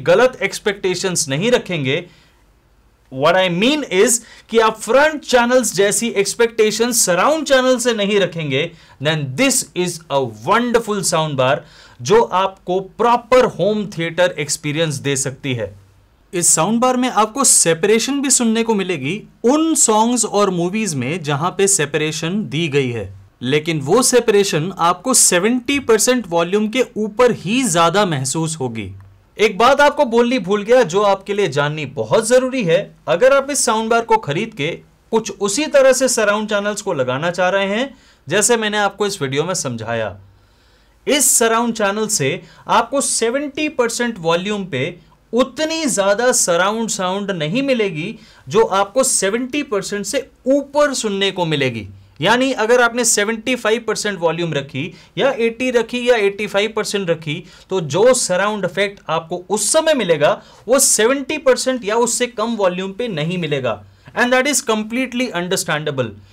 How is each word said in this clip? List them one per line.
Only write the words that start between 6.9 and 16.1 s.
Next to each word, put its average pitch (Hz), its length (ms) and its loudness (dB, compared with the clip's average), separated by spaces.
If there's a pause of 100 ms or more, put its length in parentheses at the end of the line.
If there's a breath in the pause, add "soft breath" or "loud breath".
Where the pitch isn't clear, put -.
सराउंड 269 420 2
चैनल 254 320 4
से 247 160 0
नहीं 202 240 0
रखेंगे, 165 520 -2 (300 loud breath)
then 151 240 -2 (100)
this 262 280 2 (140)
is 180 220 -4 (120)
a 139 100 2 (240)
wonderful 220 600 0
sound 156 320 -2
bar 131 200 2 (440 loud breath)
जो 196 200 4
आपको 190 580 -2 (180)
प्रॉपर 240 540 4
होम 208 380 -2
थिएटर 165 500 0
एक्सपीरियंस 151 580 -2
दे 139 200 -2
सकती 135 360 -4
है। 107 200 -6 (600)